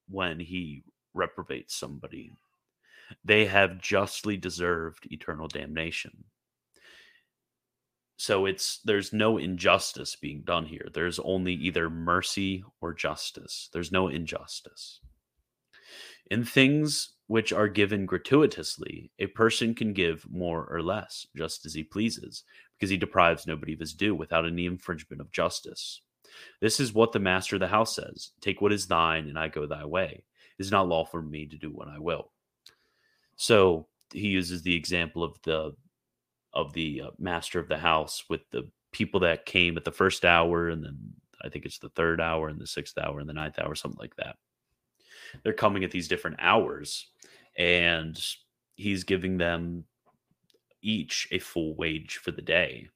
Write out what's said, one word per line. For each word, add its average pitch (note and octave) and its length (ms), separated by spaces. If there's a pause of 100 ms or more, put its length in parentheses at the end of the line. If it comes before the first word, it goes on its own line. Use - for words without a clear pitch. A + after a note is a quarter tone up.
when F2+ 300
he E2+ 440 (300)
reprobates - 600
somebody. - 580 (920)
They G#2+ 220
have F#2+ 340
justly G2+ 560
deserved F2 760
eternal D#2 360
damnation. D#2 760 (1900)
So G2 280
it's, - 380
there's G2+ 300
no A2 240
injustice F2 760
being D2 260
done E2+ 240
here. D#2+ 280
There's E2+ 260
only F#2 340
either E2 360
mercy F#2 760 (180)
or E2+ 120
justice. - 760
There's E2+ 200
no F#2 180
injustice. - 880 (1300)
In A2+ 140
things C#3+ 680 (140)
which A2 260
are G#2 140
given G2+ 380
gratuitously, F2+ 1040 (100)
a G2 80
person A2+ 460
can G#2+ 200
give E2+ 360
more E2+ 400
or E2 120
less, F#2 440 (100)
just - 300
as D#2+ 80
he D#2 100
pleases, - 600 (340)
because G2 120
he F#2+ 80
deprives E2+ 500
nobody D#2 260
of D#2 60
his D#2+ 140
due G#2 200
without E2 320
any F2 200
infringement E2+ 560
of D2+ 100
justice. - 680 (600)
This A2 180
is A#2+ 140
what A2+ 180
the A2 80
master F#2 380
of - 20
the F#2 80
house G#2+ 280
says, - 440
"Take G2 220
what G#2 100
is G2 160
thine, E2 400
and C#2+ 100
I D#2+ 120
go D2+ 160
thy D2+ 180
way. D#2 400 (340)
It G2 60
is F#2+ 80
not G2 160
lawful E2 320
for - 20
me D2+ 260
to D2+ 100
do D2+ 140
what D2 180
I D2 100
will." D#2 320 (1040)
So F#2 520 (260)
he G#2 140
uses F2+ 340
the F2 140
example E2+ 480
of D#2+ 180
the, D#2 340 (800)
of D2+ 180
the, D#2 300
uh, C#2 160
master F2 420
of D#2+ 80
the D#2 100
house D#2+ 520
with - 220
the - 180 (220)
people G2 300
that E2 240
came F2 300
at E2+ 80
the E2 80
first - 320
hour, E2+ 460
and D#2+ 140
then C2+ 300 (280)
I - 80
think - 160
it's - 140
the - 100
third E2+ 320
hour E2 260
and D2+ 140
the C#2+ 60
sixth - 300
hour D2 220
and D2+ 80
the D2+ 60
ninth D2+ 260
hour, D2+ 160
something - 240
like - 160
that. - 220 (1080)
They're G#2+ 100
coming G2+ 300
at F2 80
these E2+ 160
different E2+ 320
hours, E2+ 680 (500)
and E2+ 600 (580)
he's G2 280
giving F#2 340
them E2+ 480 (960)
each G2+ 500
a F#2 80
full D#2 360
wage D#2+ 420
for - 140
the - 100
day. D#2 540